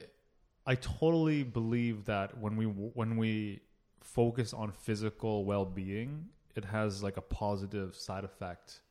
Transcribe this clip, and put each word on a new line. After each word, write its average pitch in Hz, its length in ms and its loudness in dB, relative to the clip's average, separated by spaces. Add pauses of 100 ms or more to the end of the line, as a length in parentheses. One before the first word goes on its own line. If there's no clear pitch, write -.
(680)
I 127 100 4
totally 156 680 4
believe 117 640 0
that 101 320 0
when 107 180 0
we 110 100 2
w-, 104 280 -2
when 113 220 0
we 107 440 2 (400)
focus 120 520 2
on 107 200 -4
physical 107 720 -2
well-being, 101 840 -2 (280)
it 104 100 -6
has, 101 380 0
like, 98 140 -2
a 95 60 -4
positive 98 720 -2
side 101 300 -6
effect - 560 -12 (100)